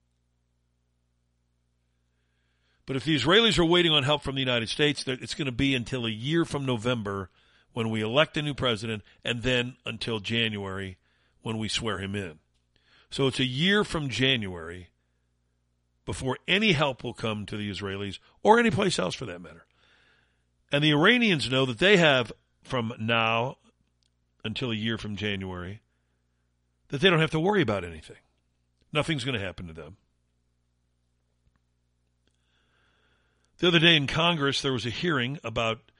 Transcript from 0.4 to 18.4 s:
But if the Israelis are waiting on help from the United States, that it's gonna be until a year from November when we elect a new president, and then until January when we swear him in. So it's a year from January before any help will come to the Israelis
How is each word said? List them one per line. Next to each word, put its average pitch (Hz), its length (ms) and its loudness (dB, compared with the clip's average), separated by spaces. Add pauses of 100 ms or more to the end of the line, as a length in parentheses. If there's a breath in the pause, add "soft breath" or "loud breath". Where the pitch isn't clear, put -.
But 135 120 -6
if 131 80 -4
the 156 100 2
Israelis 175 460 4
are 175 40 6
waiting 170 280 4
on 147 100 2
help 143 220 0
from 135 100 -6
the 135 60 -2
United 120 280 0
States, 147 360 0
that 127 180 -6
it's - 120 -10
gonna 139 180 -4
be 135 240 0
until 123 280 -4
a 113 60 -2
year 143 340 0
from 139 220 -4
November 107 640 -4 (420 soft breath)
when 113 160 -2
we 110 120 -2
elect 123 360 2
a 151 60 -2
new 147 120 -4
president, 113 500 -2 (200 soft breath)
and 120 200 -4
then 127 320 0 (100)
until 113 320 -6
January 101 800 -4 (460)
when 113 160 -6
we 110 100 -4
swear 104 300 -4
him 98 180 -6
in. 87 240 -8 (680 soft breath)
So 139 200 0
it's - 100 -2
a 135 60 2
year 175 400 2
from 151 240 -4
January 95 800 -2 (1160)
before 127 340 -6 (100)
any 202 240 4
help 139 320 0
will 120 100 -6
come 107 320 -6
to 113 100 -8
the 104 140 -4
Israelis 98 480 -6 (240 soft breath)